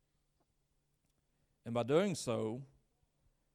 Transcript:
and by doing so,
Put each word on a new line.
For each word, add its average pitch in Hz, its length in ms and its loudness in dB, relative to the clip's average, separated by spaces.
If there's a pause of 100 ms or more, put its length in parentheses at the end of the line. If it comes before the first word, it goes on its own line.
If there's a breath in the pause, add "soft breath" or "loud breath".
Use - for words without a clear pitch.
(1700)
and 117 80 -6
by 117 100 2
doing 160 320 2
so, 113 480 -2 (920)